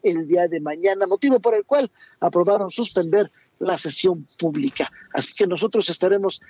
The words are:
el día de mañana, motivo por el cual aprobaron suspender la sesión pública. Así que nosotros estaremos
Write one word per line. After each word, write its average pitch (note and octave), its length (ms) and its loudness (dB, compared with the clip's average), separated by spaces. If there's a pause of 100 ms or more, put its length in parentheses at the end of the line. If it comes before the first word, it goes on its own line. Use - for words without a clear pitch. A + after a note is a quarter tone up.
el E3 240 0
día F3 200 4
de E3 120 -4
mañana, F3+ 480 -2
motivo B3 320 2
por A3+ 160 2
el G#3 100 -2
cual C#4 240 0 (300)
aprobaron F3+ 500 2
suspender G3 640 0 (260)
la F3+ 200 -2
sesión E3 500 0 (100)
pública. D3+ 540 -2 (220)
Así - 200 -2
que G3+ 140 2
nosotros G3+ 420 0
estaremos F#3+ 600 0